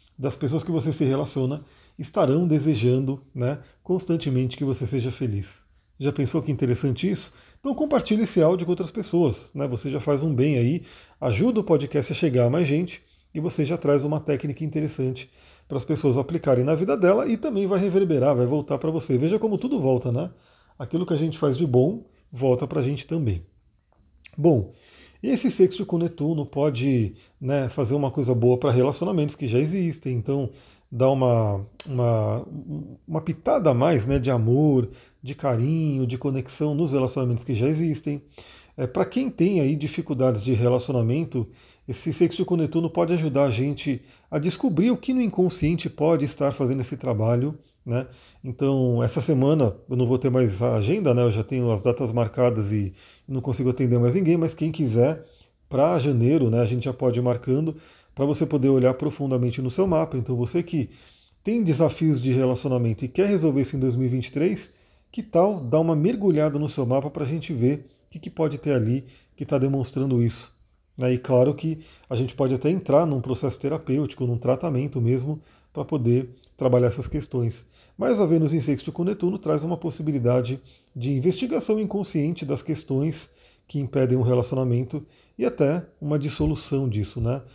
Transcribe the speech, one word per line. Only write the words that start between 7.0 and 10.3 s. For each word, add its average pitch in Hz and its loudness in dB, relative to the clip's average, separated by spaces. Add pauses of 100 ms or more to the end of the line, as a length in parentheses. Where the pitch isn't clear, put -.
isso? - -6 (280)
Então 277 -2
compartilhe 262 0
esse 185 2
áudio 170 4
com 175 0
outras 175 -4
pessoas, 170 0
né? 143 -4
Você 123 -6
já 135 -4
faz 143 0
um 160 0